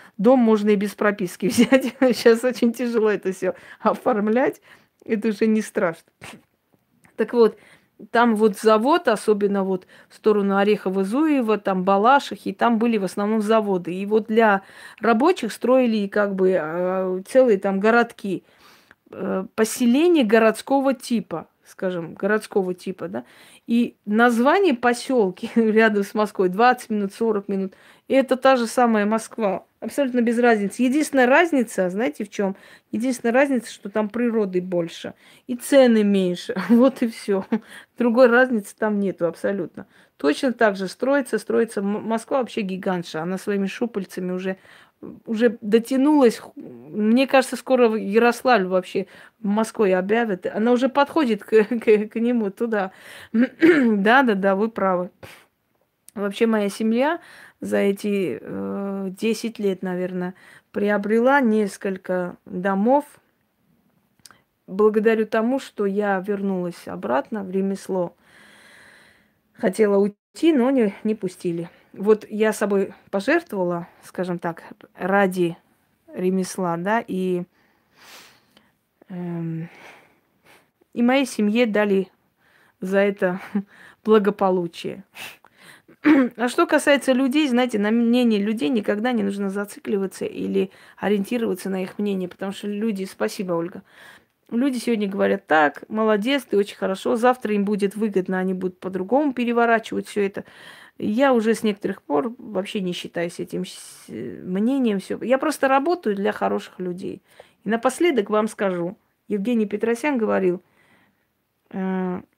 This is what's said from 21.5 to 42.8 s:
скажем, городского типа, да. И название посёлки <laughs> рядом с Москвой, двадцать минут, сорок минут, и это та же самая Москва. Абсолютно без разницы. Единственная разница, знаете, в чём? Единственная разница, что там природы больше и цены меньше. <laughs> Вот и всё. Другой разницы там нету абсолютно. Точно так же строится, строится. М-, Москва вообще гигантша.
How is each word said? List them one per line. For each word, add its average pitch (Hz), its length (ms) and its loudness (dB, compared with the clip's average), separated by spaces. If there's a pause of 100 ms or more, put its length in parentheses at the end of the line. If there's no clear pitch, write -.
скажем, 180 500 -8
городского 196 580 -2
типа, 180 340 -10
да. 220 160 -10 (440)
И 233 280 0 (100)
название 247 680 4
посёлки 240 800 0
<laughs> - 40 -2
рядом 220 480 4
с 196 100 -14
Москвой, 202 360 0
двадцать 240 400 2
минут, 208 240 -4
сорок 208 340 -2
минут, 190 260 -4 (340)
и - 60 -2
это 262 220 4
та 269 220 4
же 233 100 -2
самая 226 380 2
Москва. 214 600 -4 (140)
Абсолютно 247 420 -2
без 233 180 0
разницы. 220 440 2
Единственная 262 440 2
разница, 269 640 2
знаете, 226 340 -4
в 202 60 -12
чём? 196 260 -4 (360)
Единственная 233 420 -2
разница, 262 400 2
что - 160 -14
там 214 180 -2
природы 214 540 -2
больше 175 520 -6 (340)
и 247 80 -6
цены 240 480 4
меньше. 190 520 0
<laughs> 185 140 -4
Вот 247 320 4
и 247 80 0
всё. 196 360 -4 (520)
Другой 240 300 4
разницы 240 500 2
там 214 220 -2
нету 180 280 -2
абсолютно. 190 580 -6 (320)
Точно 277 360 -2
так 214 240 0
же 190 100 -6
строится, 262 500 -2
строится. 226 440 -2
М-, 202 180 -4
Москва 226 400 -4
вообще 226 220 -6
гигантша. 185 640 -6